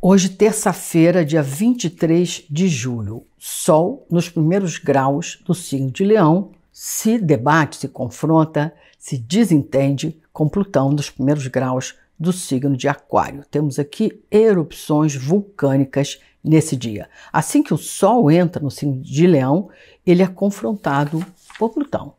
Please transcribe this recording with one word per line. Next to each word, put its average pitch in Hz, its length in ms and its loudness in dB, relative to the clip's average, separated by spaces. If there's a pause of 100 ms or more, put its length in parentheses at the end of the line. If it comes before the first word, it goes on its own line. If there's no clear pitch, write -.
Hoje, 190 220 6
terça-feira, 175 960 2
dia 151 180 0
vinte 196 420 -2
e 165 60 0
três 175 600 0
de 170 180 0
julho, 120 560 -6 (140)
Sol 175 720 0
nos 170 180 0
primeiros 170 480 0
graus 139 720 -2
do 175 80 0
signo 139 360 -6
de 190 140 -4
Leão, 202 460 4 (200)
se - 480 -4
debate, 147 580 0
se 135 120 -10
confronta, 156 840 -2 (240)
se - 180 -10
desentende 143 1040 0 (100)
com 156 160 -2
Plutão 151 440 0
nos 147 180 -2
primeiros 139 380 -2
graus 127 480 -4 (260)
do 175 140 -2
signo 139 420 -2
de 127 100 -4
Aquário. - 640 -4
Temos 147 280 -2
aqui 170 520 -4
erupções 160 840 2
vulcânicas 139 1040 -2 (240)
nesse 156 320 2
dia. 113 320 -8 (240)
Assim 220 300 0
que 294 100 -2
o 160 60 -2
Sol 196 520 2
entra 170 320 2
no 143 80 -4
signo 139 300 -6
de 139 260 0
Leão, 151 440 2 (340)
ele 180 180 4
é 190 40 4
confrontado 185 1000 -4 (340)
por 226 120 -2
Plutão. - 480 -8